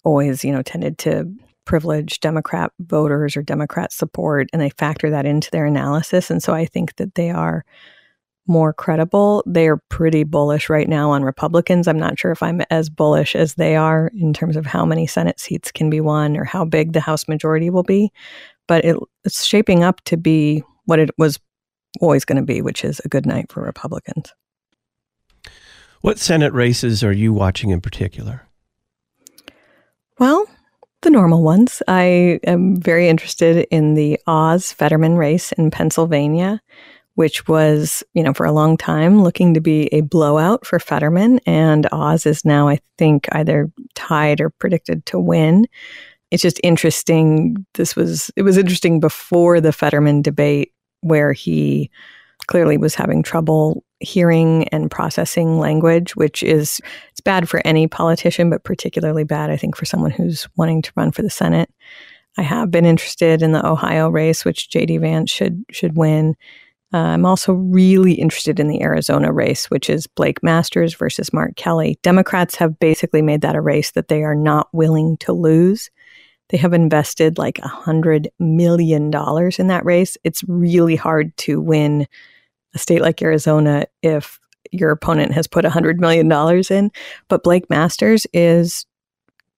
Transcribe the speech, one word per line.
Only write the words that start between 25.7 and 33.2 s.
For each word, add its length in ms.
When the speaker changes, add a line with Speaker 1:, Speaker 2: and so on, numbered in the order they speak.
Speaker 2:
What 180
Senate 340
races 500
are 80
you 220
watching 380
in 100
particular? 680
Speaker 1:
Well, 260
the 80
normal 320
ones. 460
I 560
am 320
very 340
interested 600